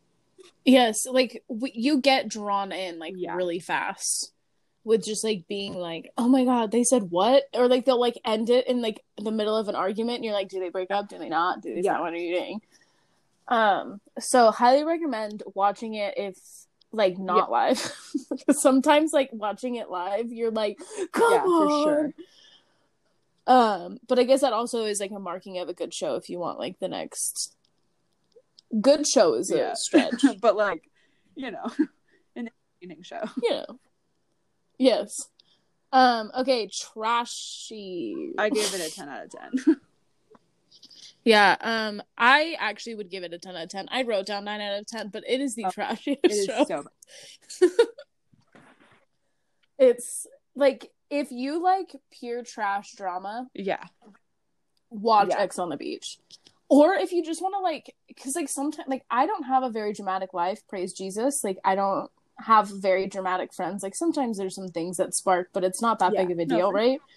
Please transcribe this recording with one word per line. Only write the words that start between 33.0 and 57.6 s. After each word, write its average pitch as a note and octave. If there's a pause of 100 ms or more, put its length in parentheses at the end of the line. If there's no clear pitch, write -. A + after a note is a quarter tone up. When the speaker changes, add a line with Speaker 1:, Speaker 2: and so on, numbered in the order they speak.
Speaker 2:
show. - (200)
Speaker 1:
You A#4
know. - (1000)
Yes. A3 (600)
Um, A#3+
okay, B3
trashy. G#3
Speaker 2:
I G#3+
gave G#3
it F3+
a D#3+
ten D3
out A2+
of -
ten. -
<laughs> - (1400)
Speaker 1:
Yeah, G#3
um, A3 (160)
I D4
actually G#3+
would G#3
give F#3
it E3+
a F3
ten F#3
out E3
of F3
ten. G3
I B3+
wrote G3+
down G3+
nine G#3
out G3+
of G#3
ten, G#3+
but G3+
it C4
is C4+
the A3+
Speaker 2:
Oh, F#3
Speaker 1:
trashiest -
Speaker 2:
it F4
is G#3
Speaker 1:
show. A#3+
Speaker 2:
so D3 (800)
bad. F4
Speaker 1:
<laughs> - (1900)
It's, B3 (280)
like, C4 (200)
if C#4+
you C#4
like F#4 (140)
pure A#3+
trash G3+
drama, G3
Speaker 2:
Yeah. F#3+ (1080)
Speaker 1:
watch G#3
Speaker 2:
Yeah. D#3+
Speaker 1:
Ex F#3
on F3
the C#3+
Beach. - (500)
Or D4+
if F#4
you E4+
just D#4+
wanna, F#4+